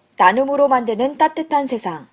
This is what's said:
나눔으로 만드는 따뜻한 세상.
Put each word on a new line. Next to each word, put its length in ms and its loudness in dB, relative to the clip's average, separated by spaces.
나눔으로 520 4
만드는 500 -2
따뜻한 480 -2
세상. 460 -8